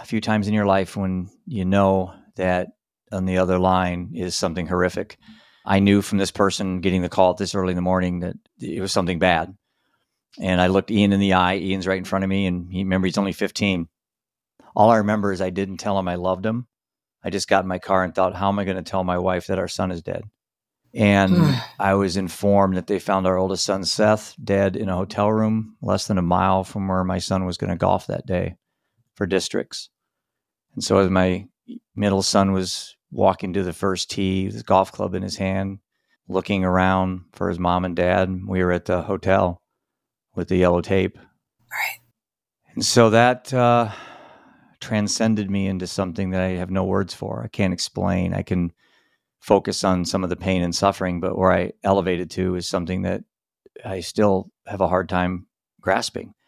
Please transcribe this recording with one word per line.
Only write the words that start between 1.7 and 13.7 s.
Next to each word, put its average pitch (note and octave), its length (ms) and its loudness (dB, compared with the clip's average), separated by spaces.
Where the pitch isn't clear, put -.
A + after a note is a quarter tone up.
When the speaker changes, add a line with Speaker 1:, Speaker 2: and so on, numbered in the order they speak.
Speaker 1:
that F2+ 320 0
on F#2 120 -4
the F#2 140 0
other F2+ 200 2
line F2+ 560 0
is F2+ 200 -6
something E2+ 320 -4
horrific. F2+ 500 -2
I G2 140 2
knew G2+ 220 6
from G2+ 160 -4
this F#2+ 140 0
person F#2+ 480 0
getting F#2 220 0
the F2 80 -4
call F#2 220 4
at F2 60 -8
this G2 160 -4
early F#2 180 0
in F2+ 40 -4
the F2+ 60 -2
morning F2+ 400 0
that F2+ 140 -8
it F2 200 -8
was F#2+ 140 -6
something F2+ 260 0
bad. F2 340 2
And F#2 220 0
I F#2 60 4
looked F#2+ 240 2
Ian G2+ 200 4
in G2 80 2
the G2 140 2
eye. F#2 240 2
Ian's F#2 300 -4
right F#2+ 100 0
in F#2 80 -8
front F#2+ 180 -2
of F#2+ 60 -2
me. G2 160 0
And F2+ 260 -4
he, F#2 140 -4
remember, F#2 220 0
he's F2 100 -2
only G2 160 -2
fifteen. F#2+ 560 -2